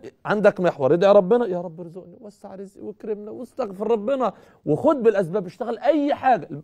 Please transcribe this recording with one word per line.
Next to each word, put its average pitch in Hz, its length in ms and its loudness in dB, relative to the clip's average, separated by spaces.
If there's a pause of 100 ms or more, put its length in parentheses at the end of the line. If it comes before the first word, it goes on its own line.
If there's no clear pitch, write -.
(240)
عندك 196 360 2
محور، 147 340 2
ادعي 196 180 4
ربنا: 208 340 4
"يا 180 140 -4
رب 175 200 -12
ارزقني، 175 400 -18
وسع 202 340 -20
رزقي، 196 300 -18
واكرمنا"، 208 460 -10
واستغفر 220 600 -6
ربنا، 233 420 0 (340)
وخد 165 360 4
بالاسباب، 196 440 0
اشتغل 220 320 -8
اي 285 360 2
حاجه. 220 340 0 (160)